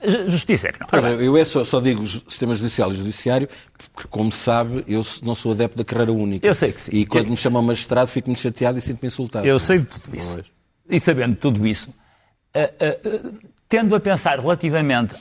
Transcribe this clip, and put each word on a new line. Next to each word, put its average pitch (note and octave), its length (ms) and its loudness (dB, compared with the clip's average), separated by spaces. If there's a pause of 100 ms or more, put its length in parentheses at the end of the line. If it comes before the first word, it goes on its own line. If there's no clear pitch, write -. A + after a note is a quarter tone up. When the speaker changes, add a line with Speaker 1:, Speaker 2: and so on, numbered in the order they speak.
Speaker 1:
coisas. G#3+ 240 2
Ju-, F#3+ 60 0
justiça - 380 0
é - 40 -4
que - 80 -12
não. - 80 -12
Speaker 2:
Pois - 160 2
Speaker 1:
Ora A#2+ 80 2
Speaker 2:
é, A#2+ 40 0
Speaker 1:
bem. B2 100 2
Speaker 2:
eu C3+ 100 6
é D#3+ 80 6
só, C#3 200 0
só C3 160 0
digo A#2 260 2
ju-, G2+ 220 -6
sistema A#2+ 260 -2
judicial G#2+ 380 -2
e - 20 -4
judiciário, A#2+ 540 -2 (440)
porque, - 160 -18
como G#2+ 220 -2
sabe, A#2+ 560 0
eu G#2+ 140 0
s-, - 240 -8
não A#2 100 -2
sou A2+ 180 -2
adepto A2+ 240 0
da A#2 80 -2
carreira A#2 280 0
única. G2+ 340 0
Speaker 1:
Eu G#2 80 4
sei C3+ 180 0
que - 80 -12
sim. - 140 -12
Speaker 2:
E G#2 100 4
quando A2+ 220 2
Speaker 1:
Eu A2 60 -2
Speaker 2:
me A#2 40 -2
chamam B2 260 2
magistrado, A#2+ 480 2
fico-me B2+ 260 -4
chateado B2+ 420 -2
e - 20 -6
sinto-me B2 280 -6
insultado. A#2 380 -6
Speaker 1:
Eu C3+ 120 6
sei F#3 200 4
de C3+ 80 0
tudo - 300 -14
isso. F2 180 -6
Speaker 2:
Pois. E2+ 120 -12 (420)
Speaker 1:
E F3 120 2
sabendo B2 340 2
de - 60 -6
tudo A2 260 2
isso, - 260 -4 (640)
eh, D3 240 0
eh, D3+ 260 0
eh, G#3+ 160 -4 (480)
tendo G#3+ 280 2
a G3 40 2
pensar D#3+ 380 0
relativamente C#3+ 840 0